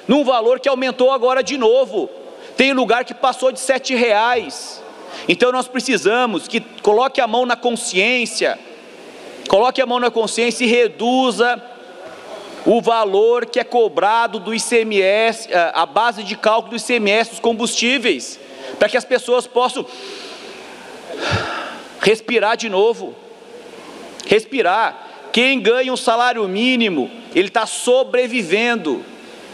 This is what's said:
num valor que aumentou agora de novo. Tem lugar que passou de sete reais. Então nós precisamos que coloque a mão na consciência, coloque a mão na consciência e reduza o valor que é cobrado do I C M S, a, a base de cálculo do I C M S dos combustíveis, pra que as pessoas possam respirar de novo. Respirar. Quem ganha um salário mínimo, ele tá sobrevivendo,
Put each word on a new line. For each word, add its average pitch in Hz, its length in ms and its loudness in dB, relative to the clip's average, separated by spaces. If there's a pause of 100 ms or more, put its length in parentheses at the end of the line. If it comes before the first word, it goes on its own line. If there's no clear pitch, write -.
num 277 160 4
valor 247 360 2
que 277 80 -2
aumentou 254 420 2
agora 254 320 2
de 269 160 -6
novo. 226 500 2 (460)
Tem 269 200 4
lugar 247 320 2
que 233 80 -14
passou 254 360 0
de 202 80 -4
sete 262 360 -2
reais. 226 880 0 (440)
Então 233 240 2
nós 254 160 -2
precisamos 233 800 0
que 233 140 -2
coloque 240 580 0
a 254 80 2
mão 233 200 0
na 240 100 0
consciência, 226 1040 0 (920)
coloque 247 320 4
a 254 60 0
mão 240 120 -2
na 240 120 2
consciência 226 540 0
e 233 40 4
reduza 240 920 2 (1080)
o 220 140 4
valor 226 640 2
que 233 120 -4
é 240 60 0
cobrado 220 720 0
do 202 160 -6
I 226 60 -4
C 233 200 2
M 220 200 0
S, 214 520 0
a, 170 300 2
a 170 40 2
base 220 360 0
de 196 140 -8
cálculo 220 360 0
do 240 40 -6
I 220 40 -6
C 247 140 -2
M 208 160 2
S 220 200 2
dos - 100 -16
combustíveis, 233 960 -2 (400)
pra 208 100 4
que 247 100 0
as 233 60 -2
pessoas 240 420 0
possam 247 400 -2 (2250)
respirar 220 580 0
de 226 100 -6
novo. 190 460 0 (1120)
Respirar. 214 1040 0
Quem 254 260 4
ganha 247 320 2
um 254 60 -2
salário 233 500 2
mínimo, 202 640 0 (240)
ele 190 140 4
tá 220 160 0
sobrevivendo, 233 1400 0 (520)